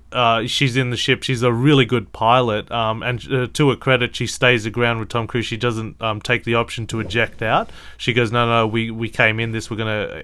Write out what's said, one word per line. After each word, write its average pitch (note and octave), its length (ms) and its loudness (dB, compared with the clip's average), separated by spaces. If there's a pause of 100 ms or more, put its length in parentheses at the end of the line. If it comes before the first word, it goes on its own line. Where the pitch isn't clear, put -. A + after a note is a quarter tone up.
(120)
uh, A2+ 340 2
she's B2+ 320 0
in B2+ 140 0
the A#2 60 -2
ship. - 260 0
She's B2 200 -2
a B2 80 4
really C3 340 6
good A#2 280 -2
pilot. A2+ 580 2
Um, A2+ 320 -2
and, A#2+ 180 -4 (100)
uh, B2+ 220 0
to D3 180 4
her A#2+ 40 0
credit, B2 400 0
she B2 120 -4
stays B2 360 2
the A2+ 60 -4
ground A#2 300 0
with A2 100 -8
Tom A#2 180 -2
Cruise. A2+ 200 -2
She A2+ 100 -6
doesn't, A2+ 440 -4
um, G#2+ 200 -2
take A#2+ 220 -2
the A#2 120 0
option A#2 320 -2
to A2+ 120 -4
eject G#2+ 420 -2
out. C#3 280 0 (280)
She - 160 -2
goes, A#2 180 2
"No, A#2+ 160 2
no, A#2 180 4
we, A2+ 260 -2
we A2+ 180 -6
came A2 300 2
in A2+ 120 -2
this. A2 180 -6
We're G#2+ 80 -4
gonna, G#2+ 460 -4